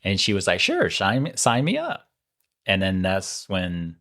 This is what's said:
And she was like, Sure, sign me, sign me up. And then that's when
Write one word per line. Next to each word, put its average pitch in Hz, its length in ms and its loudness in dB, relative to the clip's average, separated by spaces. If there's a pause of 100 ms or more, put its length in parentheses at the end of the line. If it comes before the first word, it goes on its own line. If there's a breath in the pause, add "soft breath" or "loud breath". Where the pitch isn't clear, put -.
And 95 180 0
she - 140 2
was 95 120 0
like, 90 140 2
Sure, 320 300 2
sign 104 340 0
me, 160 120 -4
sign 123 280 2
me 190 140 0
up. 320 300 -8 (580)
And 98 140 2
then 95 220 0
that's 92 460 -2
when 87 520 -4